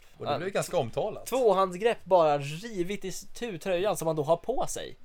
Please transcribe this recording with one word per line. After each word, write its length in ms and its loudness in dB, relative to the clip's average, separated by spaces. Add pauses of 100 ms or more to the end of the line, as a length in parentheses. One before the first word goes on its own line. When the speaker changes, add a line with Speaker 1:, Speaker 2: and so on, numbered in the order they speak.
(180)
Speaker 1:
Och 80 -10
det 60 -2
Speaker 2:
Ja, 60 -2
Speaker 1:
blev 120 -6
ganska 280 -2
omtalat. 480 -2
Speaker 2:
tvåhandsgrepp 800 2
bara 320 6
rivit 680 -6
i 60 -6
tu 460 -8
tröjan 400 0
som 100 -2
han 80 0
då 80 0
har 140 4
på 300 -2
sig. 380 -8